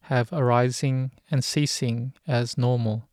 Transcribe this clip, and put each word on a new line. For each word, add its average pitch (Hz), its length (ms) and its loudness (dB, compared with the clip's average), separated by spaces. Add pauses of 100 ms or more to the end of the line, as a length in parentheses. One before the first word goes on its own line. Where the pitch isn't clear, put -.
have 123 280 -2
arising 131 760 0 (200)
and 135 140 0
ceasing 127 720 -2 (120)
as 120 300 -2
normal. 117 560 0